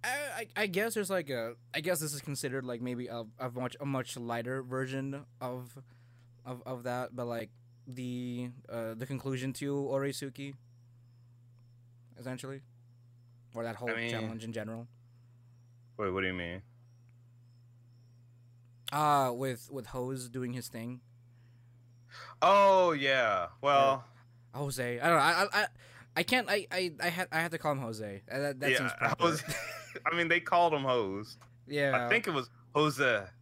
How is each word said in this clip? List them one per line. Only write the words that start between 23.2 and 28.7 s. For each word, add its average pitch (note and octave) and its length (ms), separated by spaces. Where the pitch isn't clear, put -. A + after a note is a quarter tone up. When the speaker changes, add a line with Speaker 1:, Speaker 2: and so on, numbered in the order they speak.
Speaker 2:
Well C#3 440
Speaker 1:
Or C3 60
Jose. B2+ 400
I D3 80
don't E3+ 80
know. C#3+ 60
I, E3+ 200
I, G3+ 200
I, G3+ 40
I E3 60
can't, B3 280
I, G3+ 220
I, F3+ 200
I F3 80
ha-, F3 200
I D#3+ 100
have E3+ 100
to E3 80
call D3+ 140
him C3+ 60
Jose. G#2+ 520
Uh, C3 80
that, C#3 220
that C#3 100